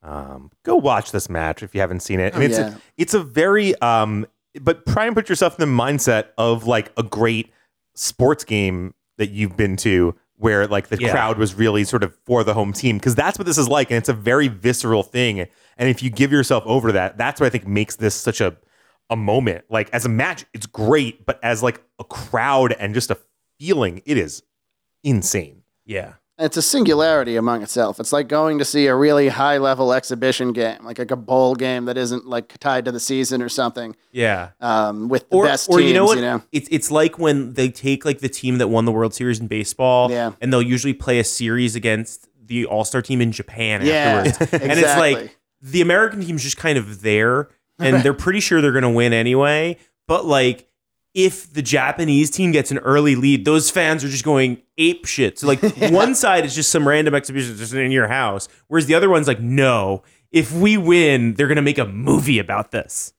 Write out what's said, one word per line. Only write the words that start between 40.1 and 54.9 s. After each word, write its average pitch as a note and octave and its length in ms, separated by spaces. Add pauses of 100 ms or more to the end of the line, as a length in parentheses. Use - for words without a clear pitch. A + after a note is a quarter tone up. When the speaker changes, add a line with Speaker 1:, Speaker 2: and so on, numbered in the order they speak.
Speaker 2:
Yeah. A#2 280
Speaker 3:
and B2+ 140
they'll B2 80
usually B2 320
play B2 240
a A#2 60
series A#2 520
against A2 520 (180)
the A#2+ 220
All-Star A2 340
team B2+ 180
in A#2 120
Japan G#2+ 520
Speaker 2:
Yeah, D3 440
Speaker 3:
afterwards. D3+ 260 (100)
And C#3 100
it's E3 80 (140)
like, D3 220
Speaker 2:
exactly. A2 140 (320)
Speaker 3:
the C#3 180
American G3+ 420
team's D#3+ 200
just C#3 140
kind D#3 200
of G#2 240
there, A2 480 (300)
and C3 160
Speaker 2:
Right. B2+ 80
Speaker 3:
they're C#3 100
pretty F#3+ 260
sure E3+ 220
they're C#3+ 100
gonna B2+ 200
win A#2 220
anyway. C#3+ 640 (300)
But, D#3+ 180
like, C3 420 (460)
if F#3 380
the D3 120
Japanese C#3+ 640
team F3+ 220
gets D3 200
an C#3 80
early C#3+ 360
lead, C3 300
those D3+ 260
fans D#3 320
are C#3+ 60
just C3+ 140
going C3 380 (160)
ape E3+ 280